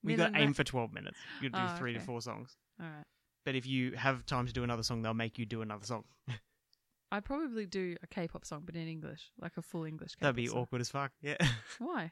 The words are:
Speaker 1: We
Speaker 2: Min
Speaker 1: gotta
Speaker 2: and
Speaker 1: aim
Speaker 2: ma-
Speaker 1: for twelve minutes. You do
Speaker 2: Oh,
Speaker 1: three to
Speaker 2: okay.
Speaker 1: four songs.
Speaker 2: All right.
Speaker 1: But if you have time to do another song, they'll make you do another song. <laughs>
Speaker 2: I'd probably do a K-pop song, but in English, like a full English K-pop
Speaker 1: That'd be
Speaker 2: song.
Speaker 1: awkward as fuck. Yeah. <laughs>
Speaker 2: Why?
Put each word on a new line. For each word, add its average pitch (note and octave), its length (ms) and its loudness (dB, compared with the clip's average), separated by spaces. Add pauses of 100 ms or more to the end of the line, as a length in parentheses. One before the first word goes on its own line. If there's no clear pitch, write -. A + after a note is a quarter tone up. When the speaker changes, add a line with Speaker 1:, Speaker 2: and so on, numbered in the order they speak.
Speaker 1:
We D#3 100 2
Speaker 2:
Min - 60 6
Speaker 1:
gotta E3 100 8
Speaker 2:
and G#3 100 4
Speaker 1:
aim D3 100 10
Speaker 2:
ma- C#3 60 6
Speaker 1:
for C#3+ 100 4
twelve A#2 300 0
minutes. G2 240 -8 (240)
You D3+ 80 0
do F#3+ 100 0
Speaker 2:
Oh, F3+ 160 2
Speaker 1:
three B2 160 -2
to A#2 60 -2
Speaker 2:
okay. G#2 80 -6
Speaker 1:
four A#2 160 -4
songs. A#2 340 -8 (240)
Speaker 2:
All E3+ 60 -6
right. D3+ 180 -12 (400)
Speaker 1:
But C3+ 120 0
if B2+ 100 0
you B2+ 260 2
have B2 320 2
time B2 220 2
to A#2 80 -4
do B2 100 2
another A#2+ 180 2
song, A#2 200 0
they'll A2+ 120 2
make A2+ 240 0
you A#2+ 60 0
do A2 160 -4
another G#2+ 240 -6
song. - 200 -4 (220)
<laughs> B2+ 60 -4 (800)
Speaker 2:
I'd G3+ 120 -2
probably C4+ 420 -2
do F3+ 360 -2
a E3+ 60 -14
K-pop E3 360 -4
song, D3+ 220 -8
but E3+ 80 -10
in E3 140 -2
English, D#3 420 -8 (100)
like E3+ 160 -6
a E3+ 60 -4
full E3 220 -4
English D#3 320 -8
K-pop - 60 -4
Speaker 1:
That'd C3+ 140 6
be A#2+ 120 2
Speaker 2:
song. A2+ 100 0
Speaker 1:
awkward B2 220 0
as A#2+ 100 0
fuck. C#3 220 -2 (100)
Yeah. C#3+ 140 -2 (220)
<laughs> - 200 -12
Speaker 2:
Why? B3+ 340 -2